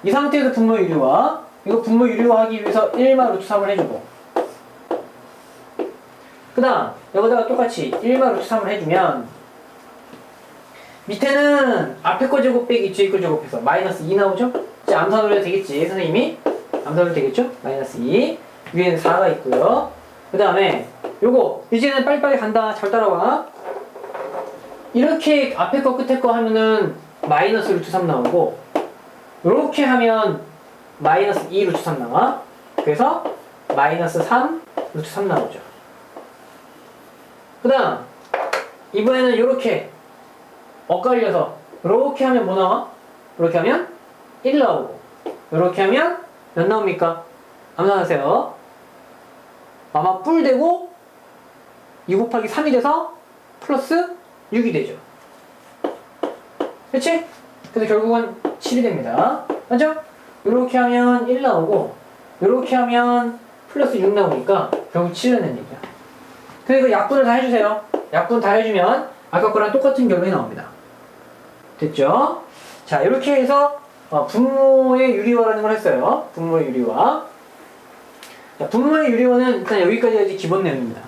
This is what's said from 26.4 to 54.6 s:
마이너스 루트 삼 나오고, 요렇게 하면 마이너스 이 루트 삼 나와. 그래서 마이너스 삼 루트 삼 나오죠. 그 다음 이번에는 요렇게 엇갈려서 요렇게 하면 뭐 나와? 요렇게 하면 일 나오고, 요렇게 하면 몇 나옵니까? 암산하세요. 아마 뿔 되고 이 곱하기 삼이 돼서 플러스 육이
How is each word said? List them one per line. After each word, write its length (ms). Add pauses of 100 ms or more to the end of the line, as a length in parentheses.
마이너스 500
루트 180
삼 160
나오고, 520 (880)
요렇게 400
하면 560 (580)
마이너스 520
이 140
루트 180
삼 160
나와. 440 (340)
그래서 460 (520)
마이너스 480
삼 400 (300)
루트 160
삼 200
나오죠. 320 (2000)
그 60
다음 300 (960)
이번에는 460
요렇게 520 (1000)
엇갈려서 680 (280)
요렇게 400
하면 220
뭐 100
나와? 320 (500)
요렇게 200
하면 300 (540)
일 160
나오고, 400 (540)
요렇게 300
하면 420 (300)
몇 120
나옵니까? 560 (540)
암산하세요. 800 (1400)
아마 240
뿔 240
되고 500 (1120)
이 80
곱하기 340
삼이 240
돼서 420 (460)
플러스 540 (380)
육이 200